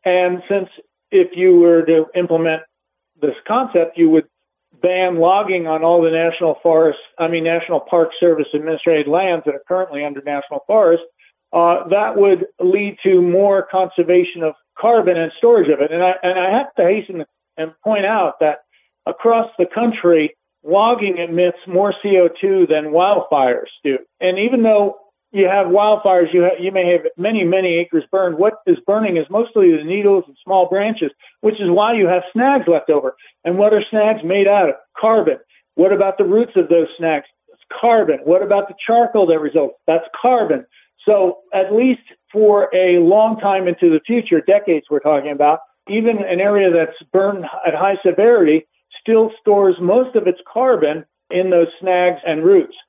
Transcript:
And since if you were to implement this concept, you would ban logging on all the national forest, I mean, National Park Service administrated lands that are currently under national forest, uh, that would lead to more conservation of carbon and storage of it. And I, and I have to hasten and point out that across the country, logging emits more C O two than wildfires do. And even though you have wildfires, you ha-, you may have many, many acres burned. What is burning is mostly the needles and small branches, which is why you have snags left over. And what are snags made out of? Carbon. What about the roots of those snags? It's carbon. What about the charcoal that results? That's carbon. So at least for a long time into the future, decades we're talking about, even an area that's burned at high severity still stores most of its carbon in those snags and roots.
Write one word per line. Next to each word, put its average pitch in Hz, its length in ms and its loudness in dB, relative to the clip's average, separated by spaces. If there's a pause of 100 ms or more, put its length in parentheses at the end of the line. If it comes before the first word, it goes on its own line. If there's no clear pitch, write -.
And 180 440 0
since 196 200 -4 (420)
if 180 260 2
you 180 200 4
were 170 260 6
to 160 320 2
implement 165 480 -2 (580)
this 143 140 -4 (120)
concept, 180 520 -2
you 170 120 4
would 160 180 2 (520)
ban 180 380 -2
logging 185 480 0
on 156 160 -4
all 170 180 2
the 165 100 2
national 165 520 -2
forest, 160 380 2 (180)
I 165 80 -4
mean, 165 160 -4
National 165 380 -4
Park 165 300 -2 (100)
Service 160 340 2
administrated 151 540 -2
lands 170 380 -2
that 147 100 -4
are 139 100 -16
currently 180 380 -6
under 143 180 -10
national 143 460 -8
forest, 180 340 2 (500)
uh, 170 360 0
that 202 280 -2
would 190 300 2 (140)
lead 202 420 -2
to 190 180 2
more 190 480 0
conservation 180 760 -2
of 156 100 -4 (240)
carbon 202 380 2
and 165 200 -6
storage 226 320 2
of 151 120 0
it. 151 100 -2
And 175 140 -2
I, 185 80 2 (100)
and 185 160 -2
I 185 180 -2
have 277 200 -4
to 185 80 2
hasten 185 400 -2 (320)
and 160 160 -10 (100)
point 208 240 -2
out 196 320 -2
that 151 200 0 (480)
across 226 520 -2
the 175 80 0
country, 175 680 0 (260)
logging 202 560 0
emits 170 380 -2 (100)
more 190 360 -2
C 196 160 2
O 175 100 4
two 190 400 0
than 151 180 -2
wildfires 151 840 0 (140)
do. 135 160 -2 (220)
And 185 180 -2
even 240 240 0
though 208 360 0 (340)
you 196 140 2
have 190 220 0
wildfires, 190 680 2
you 175 80 4
ha-, 180 180 0
you 185 120 -6
may 180 200 0
have 175 100 0 (140)
many, 202 280 -4
many 175 340 0
acres 170 320 -4
burned. 180 280 -2
What 214 160 0 (120)
is 175 100 2 (100)
burning 202 300 -2
is 156 140 -4
mostly 202 440 2
the 151 100 -6
needles 196 420 0
and 139 180 -20
small 185 240 0
branches, 196 420 -4 (300)
which 214 200 -2
is 185 100 -2
why 208 240 2
you 202 120 0
have 180 160 0 (100)
snags 269 340 0
left 165 240 0
over. 135 240 -2 (300)
And 175 120 -4
what 208 160 2
are 208 160 0
snags 214 360 0
made 196 240 0
out 196 200 2
of? 139 60 -2 (220)
Carbon. 208 420 0 (380)
What 190 160 4
about 196 260 0
the 202 60 2
roots 214 320 0
of 170 120 2
those 202 200 2 (100)
snags? 160 280 -4 (220)
It's - 140 -20 (180)
carbon. 208 440 2
What 175 180 2
about 202 260 -2
the - 60 -18 (100)
charcoal 233 420 2
that 165 120 2
results? 147 380 -2 (100)
That's 160 180 0 (160)
carbon. 240 460 0 (400)
So 190 320 0 (160)
at 190 180 -2
least 247 300 0 (300)
for 208 420 2
a 180 240 4
long 214 400 2
time 190 300 -2
into 175 220 0
the 156 160 0
future, 233 340 -2
decades 190 500 0
we're 147 80 -2
talking 147 320 -2
about, 147 300 0 (280)
even 220 300 -2
an 185 220 -4
area 202 300 2
that's 165 300 -2 (120)
burned 190 340 -2 (200)
at 156 80 -2
high 190 300 -2
severity 185 600 2 (340)
still 220 300 0 (100)
stores 196 400 2
most 240 360 0
of 208 100 0
its 180 140 -4 (120)
carbon 165 520 -2 (260)
in 185 200 -2
those 170 180 2 (120)
snags 180 460 -2
and 160 180 -4
roots. 180 300 2 (140)